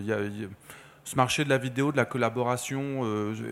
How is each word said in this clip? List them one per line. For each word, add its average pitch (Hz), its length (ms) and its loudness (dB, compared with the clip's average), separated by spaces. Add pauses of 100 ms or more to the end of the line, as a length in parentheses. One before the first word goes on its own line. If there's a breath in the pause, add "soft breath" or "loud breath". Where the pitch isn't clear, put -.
il 101 60 -4
y 110 40 2
a, 107 80 2
il 104 220 -4
y - 20 -6
a, 98 40 -8 (580 loud breath)
ce - 120 -8
marché 131 260 4
de 143 60 0
la 135 80 6
vidéo, 131 340 0
de 139 60 0
la 120 80 6
collaboration, 123 1000 -2
euh, 107 320 0 (160)